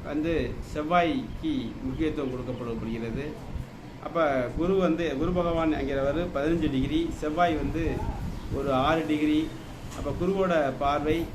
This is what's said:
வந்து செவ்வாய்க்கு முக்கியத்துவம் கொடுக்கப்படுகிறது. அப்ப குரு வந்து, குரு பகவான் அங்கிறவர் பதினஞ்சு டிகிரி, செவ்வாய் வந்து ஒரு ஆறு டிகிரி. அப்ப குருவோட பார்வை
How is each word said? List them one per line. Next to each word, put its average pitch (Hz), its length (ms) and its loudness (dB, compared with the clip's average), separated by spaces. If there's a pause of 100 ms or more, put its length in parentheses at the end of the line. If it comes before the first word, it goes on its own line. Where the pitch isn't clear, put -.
வந்து 151 300 -2 (400)
செவ்வாய்க்கு 156 800 0 (300)
முக்கியத்துவம் 139 480 -2
கொடுக்கப்படுகிறது. 117 920 -4 (760)
அப்ப 170 200 0 (340)
குரு 175 200 2
வந்து, 170 280 4 (120)
குரு 165 140 0
பகவான் 165 420 2
அங்கிறவர் 139 480 0 (140)
பதினஞ்சு 156 360 2
டிகிரி, 135 380 2 (100)
செவ்வாய் 156 360 2
வந்து 147 280 -2 (720)
ஒரு 139 180 -2
ஆறு 151 340 4
டிகிரி. 151 320 4 (580)
அப்ப 139 220 -2
குருவோட 180 600 4
பார்வை 147 380 2 (160)